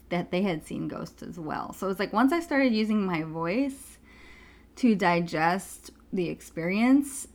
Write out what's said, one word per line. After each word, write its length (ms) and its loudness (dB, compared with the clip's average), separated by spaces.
that 220 -4
they 100 0
had 260 -2
seen 220 -6
ghosts 340 -12
as 160 -12
well. 320 -8
So 160 -6
it's 120 -4
like, 120 -4
once 220 4
I 80 0
started 320 2
using 320 2
my 180 -2
voice 760 -4
to 200 4
digest 960 0
the 160 -2
experience, 1080 0